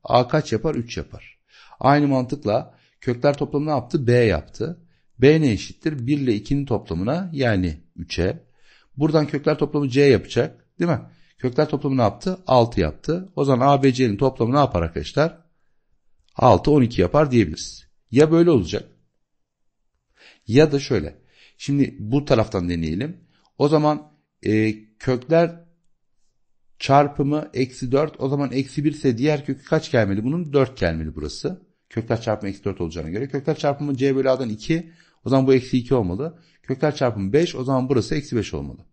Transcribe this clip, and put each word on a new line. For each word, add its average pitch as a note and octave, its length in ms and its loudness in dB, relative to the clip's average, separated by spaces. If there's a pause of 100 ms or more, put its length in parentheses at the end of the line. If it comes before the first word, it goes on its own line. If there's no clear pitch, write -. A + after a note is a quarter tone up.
a A#2+ 240 2
kaç D3+ 260 -2
yapar? D3+ 220 -2
Üç A#2+ 220 -8
yapar. - 420 -14 (400)
Aynı C#3+ 280 4
mantıkla B2+ 720 -2 (240)
kökler B2+ 360 0
toplamı D3 280 -4
ne D#3 40 -6
yaptı? C#3 380 -2
B A#2+ 60 4
yaptı. A#2 680 0 (380)
B D3+ 220 6
ne C3+ 100 4
eşittir? B2 560 -6
Bir D3 100 0
ile B2 180 0
ikinin C#3 300 -2
toplamına, B2 680 -4
yani G2 440 0 (180)
üçe. F#2 480 -6 (540)
Buradan D3+ 300 2
kökler D3 300 -2
toplamı D3 320 -2
c C3 120 2
yapacak, C3+ 800 0
değil E3+ 120 0
mi? C#3 100 -2 (360)
Kökler C#3 320 -2
toplamı C3+ 280 -2
ne B2 40 2
yaptı? F3+ 460 -2
Altı A#2 340 2
yaptı. D#3+ 540 -4
O C#3+ 100 0
zaman C3 220 2
A, C#3 160 4
B, C3+ 100 4
C'nin A#2+ 240 0
toplamı B2+ 360 0
ne C#3+ 40 2
yapar B2+ 240 2
arkadaşlar? G#2+ 640 -4 (880)
Altı, A#2 360 4
on D3+ 100 6
iki A2+ 200 0
yapar C#3+ 300 2
diyebiliriz. G2 560 -2 (240)
Ya D#3 200 4
böyle E3+ 200 4
olacak G2 380 0 (1600)
ya C#3+ 240 6
da C#3 80 0
şöyle. D#2+ 360 -4 (420)
Şimdi C#3 420 -2
bu C3+ 260 -2
taraftan G#2+ 440 0
deneyelim. F2 480 -4 (400)
O C#3+ 100 2
zaman, D3+ 440 0 (340)
e, G#2+ 300 0 (240)
kökler E3 680 0 (1120)
çarpımı D3 720 2
eksi B2+ 380 -6
dört. D3 300 0
O C3 80 -2
zaman C#3+ 220 -2
eksi C3+ 320 -4
bir D3+ 80 2
ise C3 260 0
diğer C#3+ 280 -2
kökü C3+ 180 -8
kaç - 280 -2
gelmeli? G#2 320 2
Bunun D3+ 300 -4
dört C3 240 2
gelmeli D#2+ 380 -4
burası. D#2+ 500 -8 (240)
Kökler A2+ 320 -4
çarpımı G#2 280 -4
eksi F#2+ 140 -14
dört F#2+ 180 -6
olacağına D#2+ 280 -8
göre. A2 180 -6
Kökler C#3+ 300 -4
çarpımı C#3+ 400 -4
C C3+ 180 0
bölü C3 140 0
A'dan B2+ 200 0
iki. D#3+ 420 -6 (320)
O B2 60 -6
zaman C3+ 180 4
bu C3+ 60 6
eksi C3 240 0
iki B2 180 0
olmalı. A2+ 440 -4 (240)
Kökler C#3+ 320 -2
çarpımı G#2+ 380 -2
beş. E3 220 0
O C3 80 -6
zaman B2+ 260 -2
burası B2+ 260 0
eksi C#3 200 -6
beş - 180 -4
olmalı. C#2 400 -10